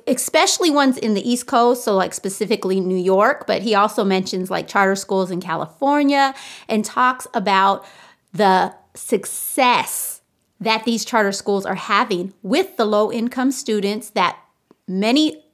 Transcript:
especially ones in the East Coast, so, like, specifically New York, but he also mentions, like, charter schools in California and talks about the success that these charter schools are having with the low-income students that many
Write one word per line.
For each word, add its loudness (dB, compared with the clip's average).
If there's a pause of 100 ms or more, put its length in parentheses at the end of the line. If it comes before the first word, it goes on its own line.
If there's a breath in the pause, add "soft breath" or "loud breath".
especially 0
ones 2
in 0
the -2
East -2
Coast, 2
so, 0
like, 0
specifically -2
New 0
York, 2
but 0
he 0
also 2
mentions, -2
like, -4
charter 2
schools -2
in -4
California 0 (340 loud breath)
and 0
talks 0
about 2 (480 loud breath)
the 2 (180)
success -2 (380)
that -2
these -2
charter 0
schools -4
are -4
having -2 (120)
with 0
the 2
low-income 0
students -4
that 0 (500)
many 0 (100)